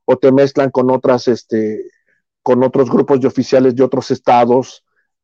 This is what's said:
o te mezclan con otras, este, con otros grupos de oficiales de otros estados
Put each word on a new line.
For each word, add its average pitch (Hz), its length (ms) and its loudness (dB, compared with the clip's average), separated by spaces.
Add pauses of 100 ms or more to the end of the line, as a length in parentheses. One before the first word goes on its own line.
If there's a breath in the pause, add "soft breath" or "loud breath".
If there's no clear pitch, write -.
o 127 120 0
te 135 140 2
mezclan 139 400 0
con 127 200 -2
otras, 127 380 0
este, 110 640 -6 (520)
con 123 200 0
otros 131 280 0
grupos 139 300 0
de 131 60 -2
oficiales 131 480 0
de 131 80 0
otros 127 280 -2
estados 123 760 0 (400)